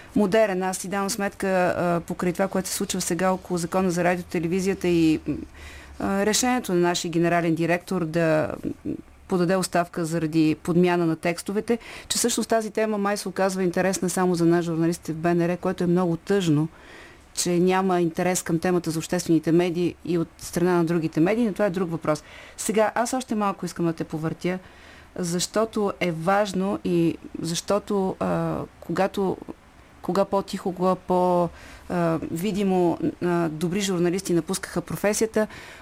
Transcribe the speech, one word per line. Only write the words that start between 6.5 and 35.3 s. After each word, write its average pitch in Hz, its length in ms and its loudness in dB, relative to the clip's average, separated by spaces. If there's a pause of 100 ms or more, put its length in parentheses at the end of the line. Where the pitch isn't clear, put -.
на 175 60 4
нашия 175 300 0
генерален 170 440 2
директор 170 500 -2
да, 156 500 0 (100)
м, - 280 -6 (360)
подаде 180 280 2
оставка 175 480 -2
заради 156 580 2
подмяна 175 440 4
на 160 100 2
текстовете, 208 600 -2 (300)
че - 100 -2
всъщност 240 300 0
тази 226 220 2
тема 214 280 0
май 202 180 0
се 202 120 -8
оказва 190 340 0
интересна 185 480 0
само 180 240 2
за 170 100 2
нас, 170 200 4
журналистите 165 480 -2
в 151 40 -4
Б 170 180 0
Н 170 140 2
Р, 180 80 0
което 185 280 -2
е - 20 2
много 175 300 2
тъжно, 165 520 2 (680)
че 175 240 0
няма 185 420 4
интерес 175 420 0
към 165 160 0
темата 175 320 0
за 160 80 -2
обществените 165 540 0
медии 175 420 2 (100)
и 170 140 0
от 180 100 0 (100)
страна 175 380 0
на 170 80 4
другите 160 360 0
медии, 220 260 4
но 202 60 0
това 208 120 0
е 202 60 2
друг 180 200 -2
въпрос. 156 340 -2 (320)
Сега, 214 380 2
аз 233 180 0
още 254 220 -2
малко 196 320 -2
искам 170 200 -2
да 165 60 0
те 165 120 -6
повъртя, 165 540 -4 (580)
защото 196 840 0
е 175 100 0
важно 190 760 0
и 170 340 2 (240)
защото, 196 800 -2
а, 165 380 -2 (220)
когато, 185 560 -2 (680)
кога 185 220 0
по-тихо, 196 480 -4
кога 185 220 0
по-, 180 540 2 (400)
а, 170 300 0 (120)
видимо, 185 680 0 (260)
а, 170 240 0
добри 160 320 -2
журналисти 180 520 0
напускаха 175 480 -2
професията, 208 640 0 (360)